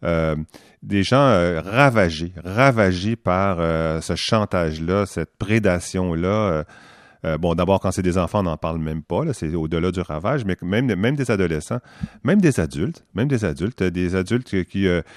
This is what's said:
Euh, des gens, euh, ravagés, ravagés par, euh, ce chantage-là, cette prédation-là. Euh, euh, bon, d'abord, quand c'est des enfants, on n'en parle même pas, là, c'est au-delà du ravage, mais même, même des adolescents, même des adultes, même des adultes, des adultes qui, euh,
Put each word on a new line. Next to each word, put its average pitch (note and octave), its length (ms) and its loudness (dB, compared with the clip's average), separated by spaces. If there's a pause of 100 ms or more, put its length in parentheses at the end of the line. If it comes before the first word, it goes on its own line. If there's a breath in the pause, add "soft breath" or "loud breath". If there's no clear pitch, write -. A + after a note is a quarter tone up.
Euh, D#2+ 320 0 (460 loud breath)
des G2 220 0
gens, C3+ 240 4
euh, F2 340 2
ravagés, F#2 720 2 (100)
ravagés G#2 720 2
par, F#2 440 0
euh, D#2+ 420 0
ce F2 140 -4
chantage-là, F2+ 920 0
cette - 320 -8
prédation-là. F#2 920 0
Euh, G2 360 0 (640 loud breath)
euh, D#2 120 -2
bon, E2+ 160 2
d'abord, F2+ 280 2
quand F#2+ 100 0
c'est G2+ 100 -4
des F2+ 160 2
enfants, F#2 220 0
on G2 40 0
n'en E2 120 -2
parle E2 240 -4
même D#2 240 -4
pas, G#2+ 220 -4
là, D3+ 80 -4
c'est D#2+ 200 -6
au-delà E2+ 380 -2
du F2+ 80 -4
ravage, G2 460 -4
mais F#2 160 -2
même, G#2 340 0
même A#2+ 220 0
des B2+ 140 -2
adolescents, F#2+ 480 0 (440 loud breath)
même G#3+ 160 4
des D3+ 220 4
adultes, D#2+ 420 -4 (100)
même A#2 140 0
des B2+ 160 0
adultes, F2+ 400 -2
des F2+ 320 0
adultes F#2+ 480 -2
qui, G2 240 -2
euh, F2 140 2 (160 loud breath)